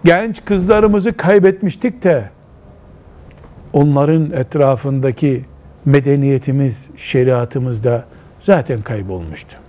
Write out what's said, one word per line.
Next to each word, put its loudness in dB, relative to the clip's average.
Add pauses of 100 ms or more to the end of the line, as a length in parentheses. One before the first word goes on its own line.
Genç 2
kızlarımızı 2
kaybetmiştik 0
de 0 (1400)
onların 2
etrafındaki -2 (400)
medeniyetimiz, 0 (100)
şeriatımız -2
da -2 (360)
zaten 0
kaybolmuştu. -10 (140)